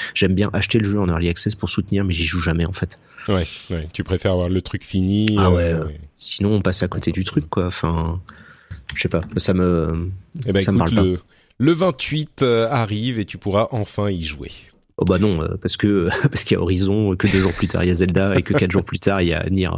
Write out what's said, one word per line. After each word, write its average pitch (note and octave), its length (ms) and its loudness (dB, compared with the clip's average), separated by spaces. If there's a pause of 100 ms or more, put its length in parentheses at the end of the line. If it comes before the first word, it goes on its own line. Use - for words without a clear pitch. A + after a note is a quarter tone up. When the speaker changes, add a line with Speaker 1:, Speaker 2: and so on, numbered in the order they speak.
(120)
Speaker 1:
j'aime F#2+ 220 2
bien G2+ 180 2
acheter G2+ 260 0
le A2 60 2
jeu G2+ 160 0
en F#2 80 2
Early E2+ 220 0
Access G#2 240 -2
pour - 160 -6
soutenir, G2 340 0
mais F#2 80 0
j'y E2 120 -2
joue E2+ 180 -2
jamais, E2 240 0
en E2 80 -6
fait. - 260 -8 (260)
Speaker 2:
Ouais, F#2 200 0 (240)
ouais. D#2+ 240 -6
Tu F#2 100 -6
préfères F#2+ 280 0
avoir F2+ 180 0
le F#2 100 2
truc - 240 -8
fini, G2+ 540 2
Speaker 1:
Ah F#2+ 80 4
Speaker 2:
euh, F2+ 40 6
Speaker 1:
ouais, F2 120 4 (100)
euh, D#2+ 140 -2
Speaker 2:
ouais. D2+ 120 -10 (200)
Speaker 1:
sinon - 340 -2
on G#2 80 2
passe F#2 220 0
à F2 60 0
côté - 220 -4
du F#2 140 -2
truc, - 240 -4
quoi. F2+ 200 -2
Enfin, E2 520 -2 (760)
je - 60 -6
sais - 80 -2
pas, - 140 -2 (160)
ça F#2+ 160 0
me, E2+ 560 0 (360)
Speaker 2:
Eh G2 60 0
ben, F#2+ 100 2
Speaker 1:
ça F#2 80 2
me G2+ 80 4
Speaker 2:
écoute, E2+ 160 2
Speaker 1:
parle G2 120 4
pas. F#2 40 2
Speaker 2:
le, F2+ 80 -2 (400)
le C#3+ 140 4
vingt-huit, D#3 680 -2
euh, A#2 280 4
arrive A2+ 480 -2
et G#2 60 -2
tu - 140 -10
pourras G2+ 320 0
enfin G#2 400 -4
y F2+ 120 -2
jouer. D2 280 -8 (480)
Speaker 1:
Oh - 60 0
bah F2+ 140 4
non, F2+ 240 2
euh, E2+ 180 -4
parce - 160 -2
que, G2+ 320 2
<laughs> - 200 2
parce - 160 -2
qu'il - 120 2
y - 20 -2
a F2 40 -2
Horizon, F#2+ 540 2
que G#2 100 2
deux G2 140 4
jours F#2+ 140 2
plus - 120 -2
tard F2 160 -2
il F2 60 4
y - 20 4
a F2+ 40 2
Zelda F#2 420 2
et F2+ 60 4
que - 100 -4
quatre F#2+ 180 2
jours F#2 140 2
plus - 160 -6
tard G2 220 2
il F2 60 4
y E2 40 2
a E2+ 160 -2
Nier. F2+ 300 0